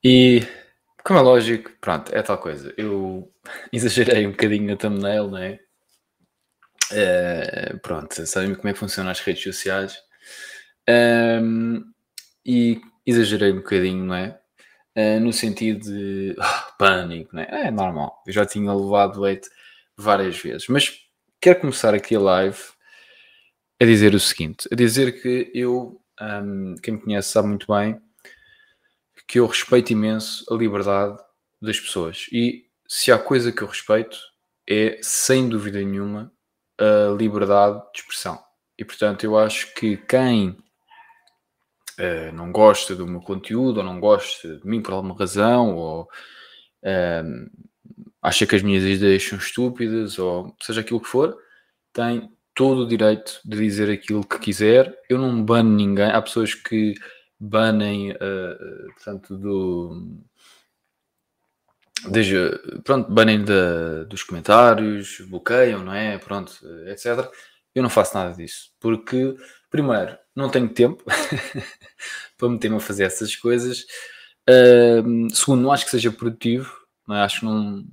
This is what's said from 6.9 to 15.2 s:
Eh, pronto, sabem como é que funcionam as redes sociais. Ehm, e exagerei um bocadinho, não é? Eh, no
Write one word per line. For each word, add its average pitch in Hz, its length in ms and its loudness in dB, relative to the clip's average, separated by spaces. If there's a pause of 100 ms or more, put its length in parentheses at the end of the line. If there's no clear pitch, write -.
Eh, 90 920 -2
pronto, 78 460 -10
sabem 95 260 -4
como 104 160 -8
é 98 40 -6
que - 60 -10
funcionam 95 320 -6
as 90 100 -8
redes - 220 -6
sociais. 98 540 -6 (920)
Ehm, 117 920 2 (640)
e 120 340 2 (260)
exagerei 104 460 2
um 95 60 -2
bocadinho, 92 480 -2
não 92 100 -4
é? 95 240 -8 (560)
Eh, 110 240 2
no 117 140 0